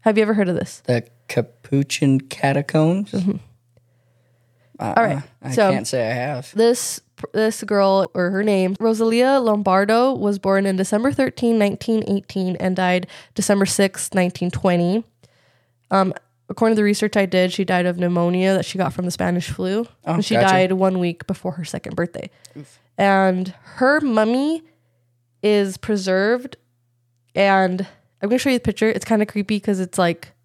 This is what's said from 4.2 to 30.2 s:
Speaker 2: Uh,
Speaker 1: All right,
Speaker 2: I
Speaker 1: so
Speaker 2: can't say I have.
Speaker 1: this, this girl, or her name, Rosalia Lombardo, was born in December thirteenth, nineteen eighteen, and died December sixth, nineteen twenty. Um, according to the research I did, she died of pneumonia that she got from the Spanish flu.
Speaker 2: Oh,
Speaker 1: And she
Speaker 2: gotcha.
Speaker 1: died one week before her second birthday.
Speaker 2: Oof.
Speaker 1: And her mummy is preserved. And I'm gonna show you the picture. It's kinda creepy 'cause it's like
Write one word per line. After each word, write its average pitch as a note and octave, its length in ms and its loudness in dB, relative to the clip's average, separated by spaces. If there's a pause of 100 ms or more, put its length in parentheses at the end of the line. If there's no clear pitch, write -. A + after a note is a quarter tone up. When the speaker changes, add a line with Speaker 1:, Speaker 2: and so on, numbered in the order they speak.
Speaker 2:
Uh, - 180 -2
Speaker 1:
All A#3 60 4
right, C#3+ 200 -2 (200)
Speaker 2:
I C3 80 -8
Speaker 1:
so G3 200 4
Speaker 2:
can't A#2 160 0
say A#2 220 -2
I A#2+ 40 -2
have. B2+ 420 -6
Speaker 1:
this, A#3 460 0 (320)
this A3 300 -2
girl, G3 520 2
or F3+ 160 -2
her G3 100 -2
name, G3 380 0
Rosalia A3+ 600 2
Lombardo, G#3+ 760 2
was G3+ 240 -2
born G3 260 0
in F#3+ 100 0
December G#3+ 360 0
thirteenth, A#3+ 480 0
nineteen G#3+ 480 0
eighteen, F#3+ 520 -4
and F#3 160 -2
died F3+ 300 0 (300)
December G3 320 2
sixth, - 480 -2
nineteen F3+ 340 0
twenty. F3+ 540 0 (880)
Um, F#3+ 220 2 (360)
according A3 260 2
to G#3+ 40 2
the G#3 40 2
research G#3 320 0
I G3 120 2
did, F#3 260 2
she G3 100 -2
died F3+ 220 0
of F3 140 -2
pneumonia F3+ 560 0
that F3+ 100 -2
she - 140 -10
got E3 140 -2
from F3+ 120 -6
the F3 60 -4
Spanish F3 380 -4
flu. G3 360 -4 (200)
Speaker 2:
Oh, D#3+ 100 -2
Speaker 1:
And G3+ 100 0
she - 100 -2
Speaker 2:
gotcha. G3 120 4
Speaker 1:
died F#3 240 4
one F#3 280 0
week F3 280 -4
before F#3 240 -6
her E3+ 140 -10
second - 300 -10
birthday. E3+ 340 -6 (280)
Speaker 2:
Oof. - 220 -20 (180)
Speaker 1:
And F#3+ 560 2 (220)
her C#4 260 2
mummy C4 640 0 (800)
is G3+ 340 0
preserved. G#3 760 -2 (800)
And F#3+ 500 2 (360)
I'm G3+ 80 -4
gonna B3 100 2
show C#4 100 0
you B3+ 80 2
the A#3+ 60 -2
picture. A3 260 0
It's - 160 -4
kinda G#3+ 220 2
creepy G#3 320 -2
'cause G3 200 -2
it's F#3 200 -6
like E3+ 320 0 (140)